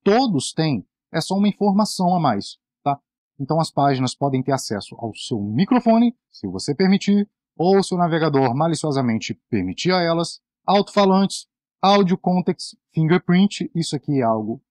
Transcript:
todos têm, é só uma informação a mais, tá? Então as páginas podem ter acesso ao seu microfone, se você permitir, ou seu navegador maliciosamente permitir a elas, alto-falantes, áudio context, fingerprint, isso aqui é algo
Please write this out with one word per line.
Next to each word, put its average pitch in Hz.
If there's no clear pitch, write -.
todos 208
têm, 151
é 165
só -
uma 202
informação 196
a 180
mais, 113
tá? 175
Então 151
as 160
páginas 135
podem 131
ter 139
acesso 110
ao 113
seu 110
microfone, 226
se -
você 185
permitir, 196
ou 190
seu 180
navegador 151
maliciosamente 139
permitir 92
a 185
elas, 165
alto-falantes, 196
áudio 190
context, -
fingerprint, 180
isso 160
aqui 135
é -
algo 113